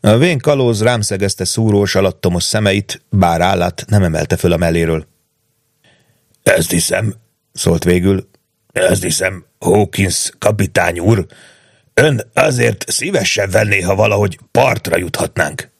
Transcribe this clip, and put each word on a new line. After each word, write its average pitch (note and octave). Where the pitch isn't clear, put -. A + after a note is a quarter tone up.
A G#2
vén D#3
kalóz B2
rám A#2+
szegezte G2
szúrós, G2+
alattomos F2+
szemeit, G#2
bár E2+
állát F2+
nem G#2
emelte D#2+
föl F2
a F2
melléről. E2
"Ezt -
hiszem", -
szólt E2+
végül, F#2
"ezt F#3
hiszem, F#2+
Hawkins F#2+
kapitány F#2
úr, F#2+
ön C3+
azért A#2+
szívesen G2
venné, G2+
ha F#2
valahogy G2+
partra B2
juthatnánk. E2+